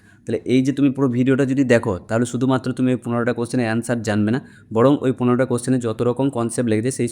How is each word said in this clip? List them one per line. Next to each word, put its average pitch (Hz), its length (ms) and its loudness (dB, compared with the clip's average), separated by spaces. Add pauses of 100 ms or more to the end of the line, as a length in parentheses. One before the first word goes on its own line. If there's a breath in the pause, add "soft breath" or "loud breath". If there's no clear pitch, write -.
(200 soft breath)
তাহলে - 260 -4
এই 127 160 2
যে 135 100 0
তুমি 135 180 2
পুরো 131 180 0
ভিডিওটা 127 380 2
যদি 135 180 0
দেখো, 117 360 2
তাহলে 117 260 -2
শুধুমাত্র 127 460 -2
তুমি 127 200 0
ওই 123 140 -2
পনেরোটা 120 280 -2
কোশ্চেনের 120 320 -2
অ্যান্সার 113 360 -2
জানবে 104 300 0
না, 131 100 -2 (320 loud breath)
বরং 127 280 4
ওই 131 100 0
পনেরোটা 123 340 2
কোশ্চেনে 123 340 0
যত 117 220 -4
রকম 123 280 0
কনসেপ্ট 117 400 -2
লেগেছে, 110 220 0
সেই 120 200 -2